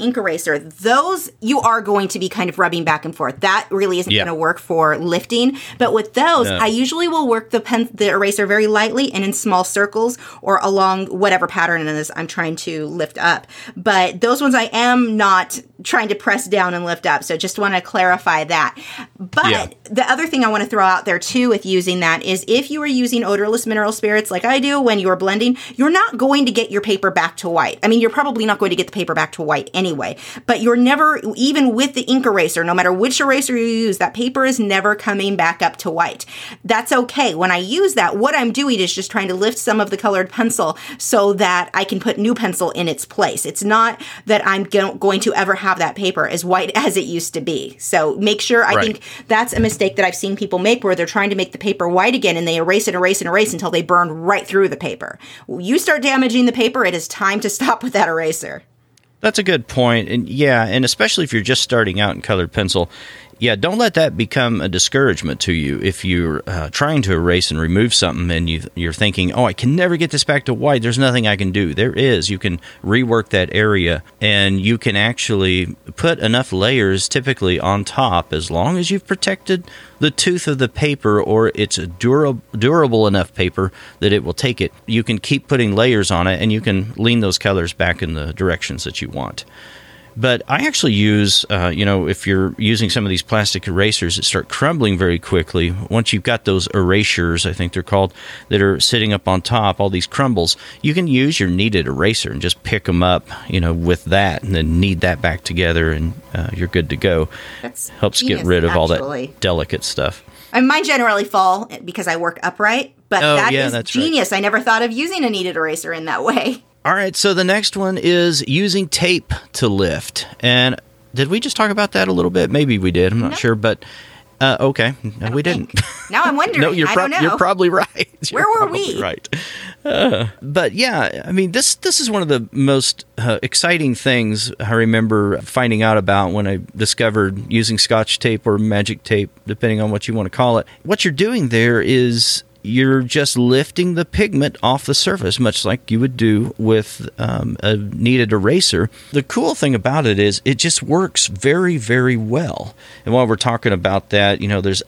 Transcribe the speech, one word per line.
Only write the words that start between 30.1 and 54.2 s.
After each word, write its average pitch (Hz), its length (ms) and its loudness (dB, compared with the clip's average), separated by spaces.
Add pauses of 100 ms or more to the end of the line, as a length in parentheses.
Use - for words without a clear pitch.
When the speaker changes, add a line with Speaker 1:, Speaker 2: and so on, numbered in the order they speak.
Speaker 1:
but 220 160 0
you're 240 120 4
never, 277 460 4 (160)
even 269 380 2
with 277 180 0
the 262 100 -4
ink 254 220 0
eraser, 175 400 2
no 170 80 0
matter 180 180 2
which 220 300 0
eraser 277 340 0
you 233 120 0
use, 226 320 0
that 180 160 -2
paper 254 320 0
is 262 120 0
never 202 360 0
coming 196 420 -2
back 170 240 0
up 165 160 0
to - 140 -6
white. 165 340 -4 (400)
That's 226 280 0
okay. 247 420 0
When 180 160 0
I 175 80 2
use 302 340 0
that, 190 240 2
what 262 180 2
I'm 240 180 0
doing 254 280 0
is 175 140 0
just 185 160 -8
trying 196 180 -2
to 185 60 -2
lift 214 240 0
some 220 240 0
of 202 80 -2
the 196 80 -4
colored 196 320 0
pencil 226 480 -2 (180)
so 202 380 2
that 180 400 0
I 196 100 0
can 196 160 -4
put - 180 -2
new 226 160 2
pencil 185 360 -2
in 170 180 -2
its 151 160 -6
place. - 400 -2
It's - 180 -6
not 226 380 2 (240)
that 208 220 2
I'm 196 180 0
go-, 196 300 0
going 196 260 0
to 196 140 0
ever 196 220 2
have 190 220 0
that 160 160 -2
paper 185 320 -2
as 170 160 -6
white 180 300 0
<laughs> - 20 -8
as 214 220 0
it 190 80 2
used 170 300 -6
to 160 80 -6
be. 139 360 -6
So 156 380 0
make 208 240 0
sure, 233 240 2
I 208 120 2
Speaker 2:
Right. 208 100 2
Speaker 1:
think 214 140 -6 (280)
that's 226 240 0
a - 80 0
mistake 214 360 0
that 190 100 4
I've 180 100 -4
seen 196 200 -4
people 196 220 -4
make 226 240 2
where 190 120 0
they're 170 100 -2
trying 202 260 -2
to 196 60 -2
make 185 160 -4
the - 60 -12
paper 202 280 -2
white 185 280 2
again 180 240 0
and 170 100 -2
they 165 80 0
erase 180 320 0
and 185 80 -2
erase 180 240 2
and 175 80 -6
erase 208 240 2
until 170 180 -6
they 170 120 0
burn 175 280 2
right 165 360 -2